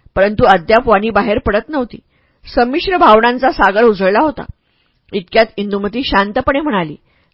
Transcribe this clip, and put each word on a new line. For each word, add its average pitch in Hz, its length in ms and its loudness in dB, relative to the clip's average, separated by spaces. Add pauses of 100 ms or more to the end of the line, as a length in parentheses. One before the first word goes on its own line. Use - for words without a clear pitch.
(160)
परंतु 208 300 2
अद्याप 190 420 2
वाणी 208 220 2
बाहेर 202 300 -2
पडत 220 300 -4
नव्हती. 285 300 -8 (460)
संमिश्र 294 520 -2
भावनांचा 240 540 4
सागर 202 320 0
उजळला 202 360 2
होता. 277 240 -2 (680)
इतक्यात 208 340 0 (120)
इंदुमती 202 460 -6
शांतपणे 202 580 -2
म्हणाली, 185 340 -4 (380)